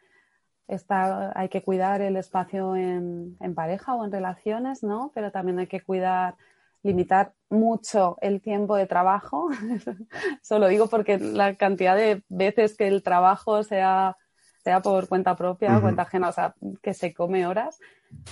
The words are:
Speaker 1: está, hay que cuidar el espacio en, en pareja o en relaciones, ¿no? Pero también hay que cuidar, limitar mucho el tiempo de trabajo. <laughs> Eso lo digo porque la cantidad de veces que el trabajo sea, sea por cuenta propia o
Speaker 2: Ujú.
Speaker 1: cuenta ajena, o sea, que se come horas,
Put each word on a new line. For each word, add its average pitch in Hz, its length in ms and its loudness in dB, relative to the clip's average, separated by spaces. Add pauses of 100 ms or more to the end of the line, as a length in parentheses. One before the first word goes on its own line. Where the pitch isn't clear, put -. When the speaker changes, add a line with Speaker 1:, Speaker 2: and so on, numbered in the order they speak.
(680)
Speaker 1:
está, 190 680 -2
hay 190 120 -4
que 190 140 -4
cuidar 190 380 0
el 196 160 -2
espacio 190 600 -4
en, 175 640 -6
en 180 160 -8
pareja 180 400 -4
o 226 80 -4
en 202 80 -6
relaciones, 214 720 -6
¿no? 220 320 -4
Pero 208 160 -6
también 180 260 -4
hay 180 80 -4
que 185 140 -8
cuidar, 185 560 -2 (480)
limitar 185 480 2 (180)
mucho 220 720 2
el 196 200 -2
tiempo 208 360 -2
de 196 100 2
trabajo. 190 640 0
<laughs> 220 920 -8
Eso 214 180 0
lo 196 80 6
digo 208 180 4
porque 208 320 0
la 196 380 0
cantidad 190 400 2
de 208 320 2
veces 202 480 0
que 208 100 0
el 196 160 2
trabajo 190 640 2
sea, 190 520 2 (460)
sea 185 180 2
por 190 280 0
cuenta 185 280 2
propia 180 340 -2
o - 40 6
Speaker 2:
Ujú. 208 80 4
Speaker 1:
cuenta 202 200 2
ajena, 180 260 -2
o 170 40 -4
sea, 170 220 -4 (280)
que 196 120 -4
se 175 180 -6
come 175 360 -2
horas, 233 320 -6 (520)